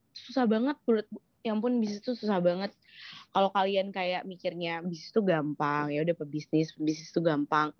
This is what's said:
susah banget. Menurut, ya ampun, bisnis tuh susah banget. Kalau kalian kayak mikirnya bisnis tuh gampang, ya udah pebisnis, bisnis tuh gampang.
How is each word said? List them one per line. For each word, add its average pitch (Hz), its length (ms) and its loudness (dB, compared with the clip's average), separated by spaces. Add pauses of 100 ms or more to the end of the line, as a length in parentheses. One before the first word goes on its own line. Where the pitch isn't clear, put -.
(120)
susah 247 320 -2
banget. 233 400 2
Menurut, 214 240 2 (320)
ya 214 160 -2
ampun, 240 240 0
bisnis 208 240 -4
tuh 254 80 -4
susah 214 240 -2
banget. 180 320 2 (640)
Kalau 196 160 4
kalian 196 480 0
kayak 180 320 -4
mikirnya 170 560 -6
bisnis 170 240 -8
tuh 220 160 0
gampang, 147 640 0
ya 147 160 0
udah 170 80 2
pebisnis, 156 640 -2
bisnis 156 320 -2
tuh 165 160 -2
gampang. 151 560 2